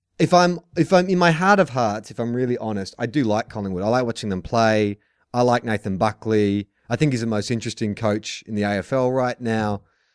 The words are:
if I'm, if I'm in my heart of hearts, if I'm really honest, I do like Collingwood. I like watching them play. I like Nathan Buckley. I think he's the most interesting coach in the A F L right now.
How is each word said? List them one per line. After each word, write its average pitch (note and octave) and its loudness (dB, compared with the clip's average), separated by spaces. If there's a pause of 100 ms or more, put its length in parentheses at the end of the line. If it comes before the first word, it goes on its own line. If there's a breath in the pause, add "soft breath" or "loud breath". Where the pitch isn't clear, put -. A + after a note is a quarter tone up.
(200)
if E3 2
I'm, F3 4 (160)
if F3 2
I'm F3+ 4
in F3+ 2
my F3 6
heart F#3+ 4
of E3+ 2
hearts, A2+ -2
if G#2 -10
I'm A#2 -2
really B2 -2
honest, G#2 -6
I A#2+ -4
do C3+ 0
like G#2+ 0
Collingwood. F#2+ -6
I G#2 0
like B2 2
watching A2+ -6
them F#2 -4
play. A2 2 (360)
I B2 0
like B2 2
Nathan G#2 -4
Buckley. G#2 0 (220)
I A#2+ 0
think D3+ 2
he's A#2 -2
the A2+ -4
most G#2+ -2
interesting A2 -4
coach G#2+ -4
in A2 -8
the G#2 0
A G2+ 0
F F#2+ -4
L B2+ 2
right B2 -2
now. A2 -2 (340)